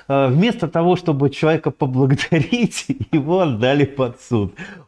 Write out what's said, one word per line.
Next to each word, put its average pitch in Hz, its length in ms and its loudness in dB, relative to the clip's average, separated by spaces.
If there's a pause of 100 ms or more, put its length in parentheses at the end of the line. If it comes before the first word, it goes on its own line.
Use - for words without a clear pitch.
э, 139 180 2
вместо 180 400 2
того, 175 300 2
чтобы 143 320 0
человека 156 420 0
поблагодарить, 139 1160 0
<laughs> - 260 -6
его 160 260 0
отдали 139 460 2
под 127 360 -4
суд. 104 320 -2 (340)